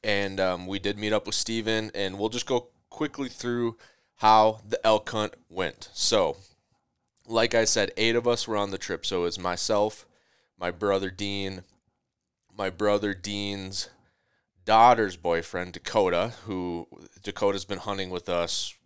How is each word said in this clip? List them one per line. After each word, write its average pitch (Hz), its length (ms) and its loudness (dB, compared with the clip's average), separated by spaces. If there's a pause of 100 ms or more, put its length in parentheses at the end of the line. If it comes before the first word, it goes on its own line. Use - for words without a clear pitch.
And, 101 380 -2
um, 92 260 0
we 95 140 -6
did 101 180 -4
meet 107 140 -2
up 104 140 0
with 104 100 -6
Stephen, 110 580 -2
and 95 240 -4
we'll 107 120 -2
just 120 160 -6
go 123 240 -2 (200)
quickly 143 380 -8
through 120 480 -4 (440)
how 110 460 6
the 107 220 -4
elk 110 220 2
hunt 107 240 -4 (160)
went. - 420 -6
So, - 460 0 (920)
like 113 260 2
I 113 120 4
said, 104 320 0
eight 113 180 2
of 120 100 0
us 120 220 0
were 110 80 -4
on 101 160 -2
the 98 60 -8
trip. - 280 -8
So 92 140 -2
it 87 40 0
was 87 140 -4
myself, 101 680 -2 (520)
my 90 140 -4
brother 95 380 0
Dean, 98 540 -6 (920)
my 98 140 -2
brother 101 460 0
Dean's 101 760 -6 (760)
daughter's 110 540 6
boyfriend, 87 560 -2
Dakota, 95 600 0 (120)
who 90 420 -6 (360)
Dakota's 98 420 -2
been 95 140 -6
hunting 98 320 -6
with 90 180 -8
us - 460 -2 (100)